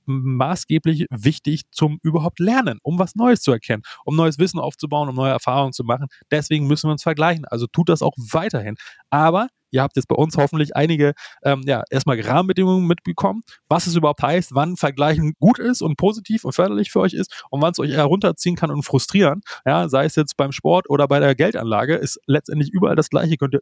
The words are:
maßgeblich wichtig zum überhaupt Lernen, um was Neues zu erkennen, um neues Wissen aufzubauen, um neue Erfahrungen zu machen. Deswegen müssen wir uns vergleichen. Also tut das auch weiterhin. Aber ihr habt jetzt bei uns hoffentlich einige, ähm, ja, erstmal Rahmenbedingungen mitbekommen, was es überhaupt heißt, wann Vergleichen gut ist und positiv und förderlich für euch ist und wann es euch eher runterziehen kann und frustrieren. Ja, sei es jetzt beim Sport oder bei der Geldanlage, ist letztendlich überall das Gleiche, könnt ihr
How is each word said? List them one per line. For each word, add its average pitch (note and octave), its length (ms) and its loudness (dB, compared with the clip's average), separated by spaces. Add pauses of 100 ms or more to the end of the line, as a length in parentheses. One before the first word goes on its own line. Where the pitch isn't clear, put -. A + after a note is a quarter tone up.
(120)
maßgeblich D3 1000 -2
wichtig D3 580 -2
zum D3+ 320 -2
überhaupt E3 380 -2
Lernen, G3 420 0
um E3 160 -4
was F3+ 160 0
Neues A#3+ 280 2
zu - 100 2
erkennen, A2+ 320 -2 (220)
um D3 100 -2
neues D#3 240 2
Wissen F#3 200 0
aufzubauen, D3 480 -4
um C3 80 -6
neue C3+ 140 0
Erfahrungen C3 420 0
zu B2+ 120 -8
machen. B2 240 -2 (240)
Deswegen D3+ 340 0
müssen D3 220 0
wir D3+ 60 0
uns D3 100 -6
vergleichen. D#3+ 420 0
Also A#2 220 -6
tut E3 220 0
das E3 120 2
auch - 160 -2
weiterhin. A#2 580 -4 (360)
Aber E3 380 2 (200)
ihr B2+ 140 0
habt C3+ 140 -4
jetzt C3 100 0
bei - 80 0
uns D#3 200 2
hoffentlich D3+ 400 0
einige, D3 380 2 (300)
ähm, C#3 200 0
ja, C3 280 -2
erstmal C3 280 0
Rahmenbedingungen F#3 680 0
mitbekommen, F#3 560 -2 (240)
was E3 180 0
es F3 80 -2
überhaupt D#3 300 2
heißt, D#3 320 0
wann D#3+ 220 0
Vergleichen D3+ 640 0
gut G#3+ 200 6
ist A#3+ 240 -2
und D#3+ 120 0
positiv G#3+ 480 -2
und C3+ 100 -6
förderlich G3+ 360 0
für F#3+ 120 2
euch F#3 120 2
ist - 380 -8
und C#3 100 -2
wann E3+ 120 2
es - 40 -10
euch D3 140 -2
eher D3 140 2
runterziehen F3 500 0
kann D#3 160 -2
und C#3+ 100 -4
frustrieren. D#3+ 600 2 (220)
Ja, D#3+ 260 2
sei C3+ 160 2
es D#3+ 100 -4
jetzt D3+ 220 0
beim C#3 140 0
Sport E3+ 380 0
oder C#3+ 180 2
bei C#3 120 4
der C#3+ 160 4
Geldanlage, B2 580 0
ist - 320 -4
letztendlich C#3+ 460 -2
überall - 240 2
das D3+ 140 0
Gleiche, D#3 280 0
könnt C3+ 160 -2
ihr C#3 80 0